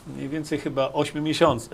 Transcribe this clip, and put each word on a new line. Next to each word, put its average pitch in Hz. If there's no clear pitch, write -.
mniej 139
więcej 151
chyba 135
ośmiu 147
miesiąc-, 151